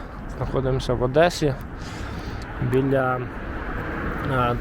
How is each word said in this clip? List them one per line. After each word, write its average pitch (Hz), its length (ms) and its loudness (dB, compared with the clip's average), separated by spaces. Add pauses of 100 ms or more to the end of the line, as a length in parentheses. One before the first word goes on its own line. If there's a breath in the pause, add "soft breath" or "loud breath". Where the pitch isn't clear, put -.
(380 loud breath)
знаходимося 131 560 2
в 117 100 0
Одесі 147 500 4 (1160 loud breath)
біля, 131 480 4 (1120)
е, 123 280 4